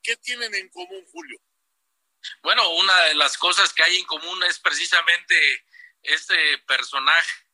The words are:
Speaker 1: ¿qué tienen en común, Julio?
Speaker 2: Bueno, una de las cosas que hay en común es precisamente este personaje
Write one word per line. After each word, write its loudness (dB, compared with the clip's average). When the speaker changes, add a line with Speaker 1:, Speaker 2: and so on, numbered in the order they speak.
Speaker 1:
¿qué -4
tienen -10
en -8
común, -16
Julio? -18
Speaker 2:
Bueno, 2
una 2
de 2
las 2
cosas 0
que 2
hay 2
en -4
común -8
es -2
precisamente 0
este 0
personaje 0